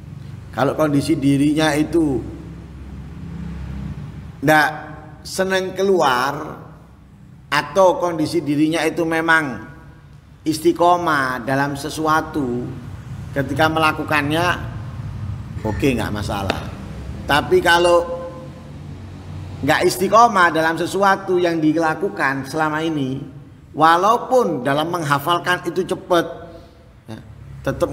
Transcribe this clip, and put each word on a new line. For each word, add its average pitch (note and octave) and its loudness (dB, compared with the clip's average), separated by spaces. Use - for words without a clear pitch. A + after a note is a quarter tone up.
Kalau C#3 0
kondisi D3+ 2
dirinya C#3+ 4
itu D3+ 2
ndak D3 4
seneng F#3 -2
keluar D3+ 2
atau F3 4
kondisi E3 -2
dirinya D3+ 0
itu D#3+ 0
memang D#3+ 2
istiqomah D#3+ 2
dalam C#3 0
sesuatu, D#3 -2
ketika C#3 0
melakukannya, D#3 0
oke, G#2+ 0
nggak A2 0
masalah. G2+ -4
Tapi D3 4
kalau F3 4
nggak D3+ 4
istiqomah G3 6
dalam D#3+ 2
sesuatu F#3 2
yang E3+ 2
dilakukan D#3 0
selama D#3 -2
ini, C#3 -2
walaupun F3+ 4
dalam D3 0
menghafalkan E3+ 0
itu F3 -2
cepet, F3+ 0
ya, A2 -12
tetap B2+ -2